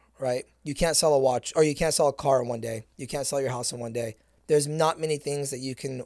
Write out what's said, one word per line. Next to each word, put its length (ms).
right? 280
You 120
can't 220
sell 160
a 60
watch, 360
or 80
you 120
can't 180
sell 160
a 40
car 280
in 80
one 140
day. 240
You 100
can't 200
sell 160
your 80
house 220
in 80
one 120
day. 240
There's 200
not 320
many 200
things 320
that 80
you 160
can 320